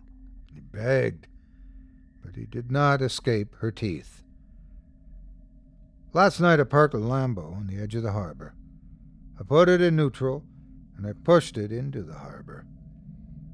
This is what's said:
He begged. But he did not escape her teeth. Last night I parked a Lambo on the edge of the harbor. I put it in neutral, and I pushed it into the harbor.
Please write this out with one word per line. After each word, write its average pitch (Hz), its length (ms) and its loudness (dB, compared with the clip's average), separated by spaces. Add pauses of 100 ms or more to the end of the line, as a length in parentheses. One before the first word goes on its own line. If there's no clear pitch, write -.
(520)
He 73 80 -20
begged. 113 680 -2 (960)
But 92 120 -18
he 113 100 -12
did 120 260 -10
not 139 300 2
escape 117 600 -2
her 113 100 -2
teeth. - 520 -8 (1900)
Last 180 240 4
night 170 200 6
I 139 40 4
parked 147 300 4
a - 20 -4
Lambo 110 580 -2
on 101 120 -8
the 95 100 -8
edge 104 180 -8
of 113 80 -2
the 107 100 -2
harbor. 85 420 -8 (840)
I - 40 -14
put 156 260 6
it 180 140 6
in 170 140 4
neutral, 135 480 0 (520)
and 101 100 -8
I 104 60 -8
pushed - 460 2
it 104 120 -6
into 127 320 -8
the 78 120 -14
harbor. - 500 -18 (880)